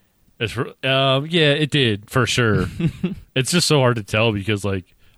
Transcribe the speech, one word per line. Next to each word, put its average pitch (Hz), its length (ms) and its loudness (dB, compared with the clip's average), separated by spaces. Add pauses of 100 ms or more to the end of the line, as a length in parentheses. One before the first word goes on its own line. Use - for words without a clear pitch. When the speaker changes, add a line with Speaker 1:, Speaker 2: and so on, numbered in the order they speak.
(400)
Speaker 1:
It's 110 180 -4
r-, 131 100 -4 (220)
um, 135 380 2
yeah, 160 240 2
it 151 200 0
did, 113 380 0
for 123 160 2
sure. 104 460 2
Speaker 2:
<laughs> - 640 -6
Speaker 1:
It's 131 160 -2
just 175 160 2
so 151 120 4
hard 123 160 4
to 107 80 -6
tell 110 280 0
because, 101 320 -2
like, 98 320 -4 (220)